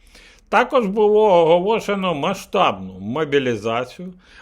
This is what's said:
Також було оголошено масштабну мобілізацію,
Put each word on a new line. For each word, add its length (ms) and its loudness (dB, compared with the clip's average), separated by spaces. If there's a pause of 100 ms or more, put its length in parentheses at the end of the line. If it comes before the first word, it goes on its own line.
(500)
Також 360 2
було 380 2
оголошено 920 2
масштабну 840 -2
мобілізацію, 1120 -4 (280)